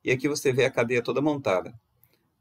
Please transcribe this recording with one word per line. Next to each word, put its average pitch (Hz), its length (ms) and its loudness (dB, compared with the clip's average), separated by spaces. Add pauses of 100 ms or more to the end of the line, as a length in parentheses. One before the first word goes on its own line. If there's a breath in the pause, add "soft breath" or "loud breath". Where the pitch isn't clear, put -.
e - 80 -2
aqui 127 160 0
você 143 260 0
vê 123 120 4
a 131 60 2
cadeia 123 320 0
toda 123 180 -2
montada. 135 580 -2 (640)